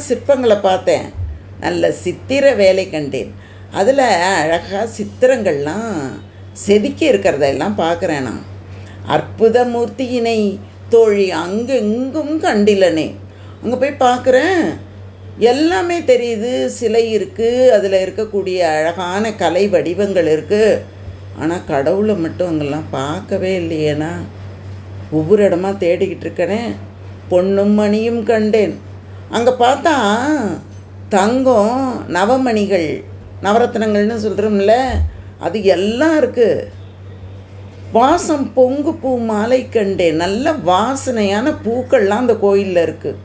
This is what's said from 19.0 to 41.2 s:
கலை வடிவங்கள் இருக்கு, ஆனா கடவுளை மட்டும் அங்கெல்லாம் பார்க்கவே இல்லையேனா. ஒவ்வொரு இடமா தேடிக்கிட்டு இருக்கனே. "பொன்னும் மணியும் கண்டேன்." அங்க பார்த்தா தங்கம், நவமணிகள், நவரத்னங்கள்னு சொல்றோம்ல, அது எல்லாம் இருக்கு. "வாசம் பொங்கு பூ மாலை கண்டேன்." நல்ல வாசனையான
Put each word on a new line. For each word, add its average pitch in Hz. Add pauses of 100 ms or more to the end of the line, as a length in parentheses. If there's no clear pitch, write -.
கலை 185
வடிவங்கள் 185
இருக்கு, 170 (560)
ஆனா 165 (100)
கடவுளை 180
மட்டும் 165
அங்கெல்லாம் 151
பார்க்கவே 185
இல்லையேனா. 156 (1000)
ஒவ்வொரு 180
இடமா 185
தேடிக்கிட்டு 180
இருக்கனே. 185 (680)
"பொன்னும் 196
மணியும் 214
கண்டேன்." 214 (500)
அங்க 233
பார்த்தா 254 (960)
தங்கம், 240
நவமணிகள், 202 (400)
நவரத்னங்கள்னு 214
சொல்றோம்ல, 208 (540)
அது 190
எல்லாம் 220
இருக்கு. 226 (1200)
"வாசம் 277
பொங்கு 277
பூ 254
மாலை 226
கண்டேன்." 190
நல்ல 202
வாசனையான 226 (100)